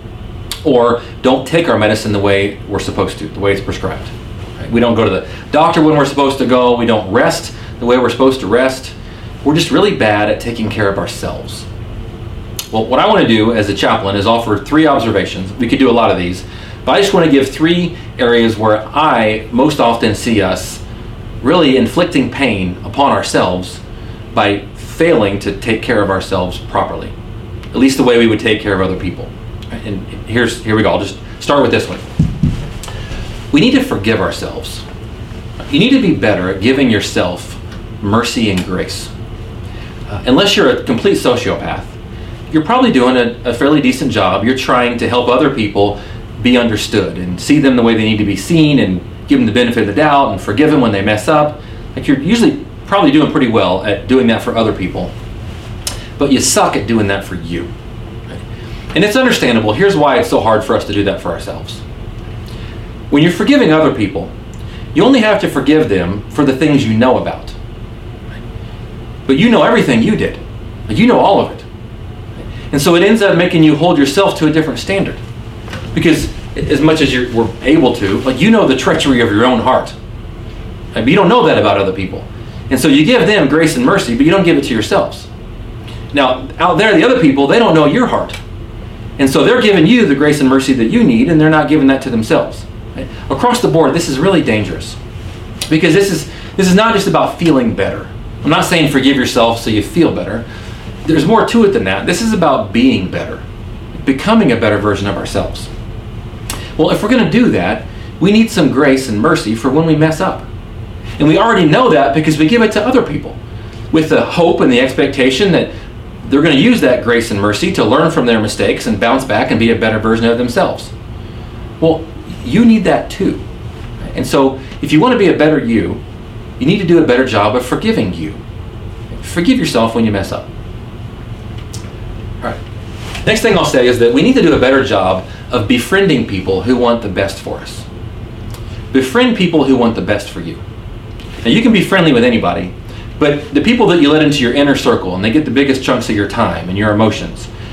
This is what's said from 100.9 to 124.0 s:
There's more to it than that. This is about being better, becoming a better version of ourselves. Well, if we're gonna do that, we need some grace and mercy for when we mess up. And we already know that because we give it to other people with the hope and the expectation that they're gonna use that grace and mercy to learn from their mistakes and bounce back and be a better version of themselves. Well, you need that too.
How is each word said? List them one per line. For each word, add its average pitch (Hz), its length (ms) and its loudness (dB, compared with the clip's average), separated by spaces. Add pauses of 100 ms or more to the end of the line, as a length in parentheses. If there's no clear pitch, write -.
There's 156 220 2
more 214 220 4
to 233 160 4
it 196 80 4
than 104 120 0
that. 95 220 -2
This 175 160 -2
is 226 100 0
about 151 400 0
being 92 380 2
better, - 320 -8 (640)
becoming 180 460 2
a 110 40 2
better 107 220 2
version 98 280 0
of 95 100 -2
ourselves. - 520 -6 (1120)
Well, 165 120 2
if - 120 0
we're 214 60 -2
gonna 226 220 2
do 226 220 4
that, 95 340 -2 (340)
we 180 100 4
need 220 200 4
some 151 200 2
grace 135 380 2
and 104 100 -2
mercy 139 360 0
for 127 160 -2
when 160 160 2
we 156 100 2
mess 156 240 2
up. - 240 -4 (720)
And 147 80 2
we 160 120 6
already 196 280 4
know 226 220 4
that 147 240 4
because 156 240 2
we 156 100 4
give 233 140 4
it 214 120 4
to 214 140 0
other 254 140 4
people - 340 -6 (580)
with 156 180 2
the 135 120 4
hope - 380 2
and 151 100 4
the 120 80 4
expectation 135 720 2
that 120 220 0 (520)
they're 139 160 2
gonna 160 120 4
use 214 280 4
that 127 200 2
grace 117 280 0
and 101 100 -2
mercy 104 320 0
to 135 100 0
learn 139 280 2
from - 160 0
their 113 140 2
mistakes 104 460 -2
and 104 140 -2
bounce 123 240 2
back - 260 -2
and 113 80 0
be 113 120 4
a 110 40 4
better 110 240 0
version 113 280 2
of 165 100 4
themselves. - 560 -2 (880)
Well, 160 240 2 (400)
you 196 220 4
need 214 180 6
that 151 260 0
too. - 320 -2 (720)